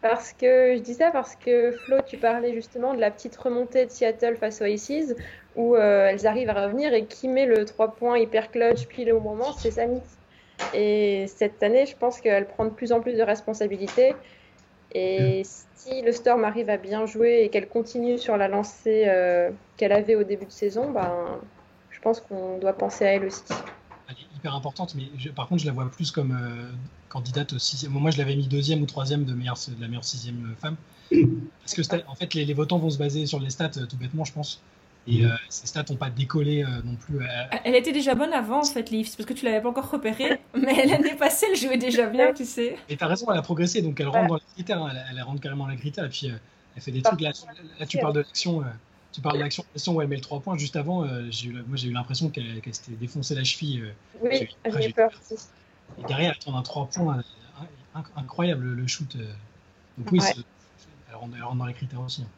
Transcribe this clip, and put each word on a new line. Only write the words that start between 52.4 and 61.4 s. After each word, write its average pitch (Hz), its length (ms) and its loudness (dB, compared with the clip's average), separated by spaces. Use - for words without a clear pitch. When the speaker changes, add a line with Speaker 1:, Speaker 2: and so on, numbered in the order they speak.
Speaker 3:
qu'elle 113 140 -12
s'était - 180 -14
défoncée 123 420 -8
la 131 100 -4
cheville, 135 360 -4
euh, 107 120 -12
Speaker 1:
Oui, 233 120 0
Speaker 3:
j'ai 262 120 0
eu, 214 40 -12
Speaker 1:
elle 226 100 -2
Speaker 3:
ah, - 20 -2
Speaker 1:
a 226 60 0
Speaker 3:
j'ai 220 80 0
Speaker 1:
eu - 20 -12
peur 220 180 4
Speaker 3:
eu - 240 -16
Speaker 1:
aussi. - 120 -14
Speaker 3:
Et 123 80 -16
derrière, 151 260 0
elle - 60 -8
tourne 139 160 -8
un 127 60 -2
trois 135 260 -6
points, 160 300 -2
euh, - 840 -12
inc-, - 160 -12
incroyable, 147 480 -2
le, 123 120 -4
le 123 120 -4
shoot, 131 300 -6
euh. 113 80 -8
Donc 127 160 -4
oui, 180 80 6
Speaker 1:
Ouais. 185 140 4
Speaker 3:
c'est, 120 80 -10
elle 113 80 -20
rentre, 117 180 -14
elle 117 80 -14